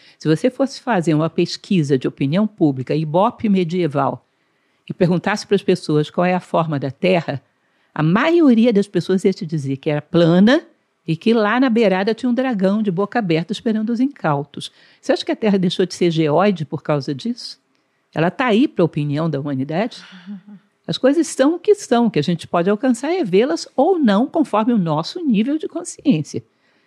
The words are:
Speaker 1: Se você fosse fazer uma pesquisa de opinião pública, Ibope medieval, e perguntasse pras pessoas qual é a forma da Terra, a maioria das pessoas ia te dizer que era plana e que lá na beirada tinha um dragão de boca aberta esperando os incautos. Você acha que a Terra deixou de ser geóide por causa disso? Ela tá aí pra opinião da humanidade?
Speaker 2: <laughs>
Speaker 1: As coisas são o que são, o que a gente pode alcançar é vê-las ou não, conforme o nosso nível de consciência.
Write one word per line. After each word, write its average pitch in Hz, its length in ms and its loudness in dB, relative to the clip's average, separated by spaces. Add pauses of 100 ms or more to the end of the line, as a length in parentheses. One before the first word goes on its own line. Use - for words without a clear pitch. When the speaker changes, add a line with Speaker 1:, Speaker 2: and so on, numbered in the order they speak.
(180)
Speaker 1:
Se 147 100 -6
você 160 220 2
fosse - 300 -4
fazer 170 340 0
uma 156 140 0
pesquisa 160 680 -2
de 135 80 -4
opinião 147 400 -2
pública, 147 480 -2
Ibope 175 540 0
medieval, 160 760 0 (640)
e - 60 -8
perguntasse 185 520 0
pras 202 160 0
pessoas 151 480 0
qual 175 140 -2
é 180 100 2
a 175 60 -2
forma 160 380 -2
da 135 140 -6
Terra, 170 500 -2 (500)
a - 120 -4
maioria 247 680 4
das 196 140 2
pessoas 185 380 -2
ia 196 80 4
te - 120 -8
dizer 135 340 -4
que 160 120 -4
era 147 100 -2
plana 185 640 4 (440)
e 160 100 -2
que 220 160 0
lá 220 260 2
na 262 120 2
beirada 208 440 2
tinha 247 140 -4
um 240 60 0
dragão 220 480 0
de 202 80 -2
boca 196 280 -2
aberta 175 320 -2
esperando 220 400 -4
os 226 80 -2
incautos. 165 720 -4 (300)
Você - 100 -4
acha - 140 0
que 330 80 -4
a - 40 -4
Terra 202 220 2
deixou 185 280 0
de - 80 -10
ser 175 160 2
geóide 160 560 0
por - 160 -10
causa 147 320 -4
disso? - 440 -10 (560)
Ela 170 160 0
tá 254 160 -4
aí 240 220 2
pra - 160 -2
opinião 147 440 -2
da 139 120 -4
humanidade? 147 600 -6 (260)
Speaker 2:
<laughs> 202 580 -20
Speaker 1:
As 165 100 -6
coisas 285 300 2
são 285 300 2
o - 20 -8
que 415 160 2
são, 240 320 0
o 190 40 0
que - 80 -2
a 151 40 0
gente 170 240 -4
pode 175 240 0
alcançar 262 400 -2
é 370 120 -2
vê-las 233 540 0
ou 339 220 2
não, 226 280 2
conforme 240 460 0
o 233 60 2
nosso 165 440 -2
nível 262 360 0
de 381 100 -8
consciência. - 720 -4 (440)